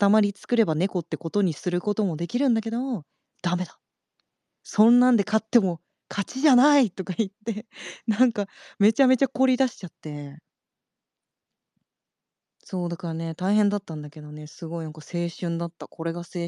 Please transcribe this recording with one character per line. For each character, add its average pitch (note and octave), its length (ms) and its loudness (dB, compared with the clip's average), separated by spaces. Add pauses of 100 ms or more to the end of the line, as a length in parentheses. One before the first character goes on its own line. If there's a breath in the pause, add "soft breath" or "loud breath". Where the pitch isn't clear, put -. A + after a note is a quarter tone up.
(360)
作 - 200 -4
れ A3 100 4
ば D#3+ 100 0
猫 F3+ 240 -2
っ - 40 -4
て - 140 -8
こ E3 120 -8
と G#3 120 0
に F3+ 120 2
す - 160 -6
る F3 120 -2
こ G#3 120 -2
と G#3+ 120 -2
も E3 100 -2
で E3 120 -6
き A#3+ 100 -4
る C#4 120 0
ん A#3 40 2
だ A3 80 -2
け A3+ 80 -6
ど、 A#3 340 -6 (380)
「ダ F3 140 -2
メ F3 100 -2
だ。 - 120 -18 (840)
そ A3 260 4
ん A#3+ 100 6
な B3 120 4
ん A#3+ 40 4
で G3+ 100 2
勝 G#3+ 160 0
っ - 40 -20
て A#3 140 4
も F3+ 200 -2 (300)
勝 G3 160 -4
ち - 160 -10
じ D4+ 80 6
ゃ B3+ 60 6
な C#4+ 240 4
い」 A3 120 2
と F#3 120 -8
か F3+ 100 -6
言 G3 140 -2
っ - 20 -16 (160)
て、 G#3+ 200 -6 (220 loud breath)
<laughs> - 200 -20
な G#3+ 180 4
ん A#3 60 2
か G3+ 140 -2 (320 loud breath)
め G#3 160 4
ち C#4 80 4
ゃ C4 60 6
め B3+ 100 4
ち C#4+ 60 2
ゃ B3+ 40 2
凝 C4 180 0
り B3+ 120 4
出 C4 100 2
し - 100 -14
ち - 60 -14
ゃ E3+ 40 -6
っ - 20 -16 (120)
て。 D3 380 -8 (2250)
そ F3+ 180 -4
う、 - 20 -2
だ E3+ 80 -6
か F3 120 -8
ら D#3+ 60 -4
ね、 E3 220 -6
大 F#3+ 180 0
変 G#3 140 2
だ G3+ 100 -2
っ - 20 -12
た E3 140 -10
ん D3+ 80 -8
だ D3 80 -10
け D#3 100 -14
ど D3+ 120 -12
ね、 D3+ 160 -10
す - 180 -12
ご E3 160 -6
い - 20 -6
な D#3 60 -8
ん - 20 -10
か D#3 80 -14
青 E3+ 280 -4
春 E3+ 300 -4
だ E3+ 80 -4
っ E3+ 40 -6
た。 - 180 -14
こ - 160 -12
れ E3 80 -2
が E3+ 80 -8
青 F3 40 -8 (220)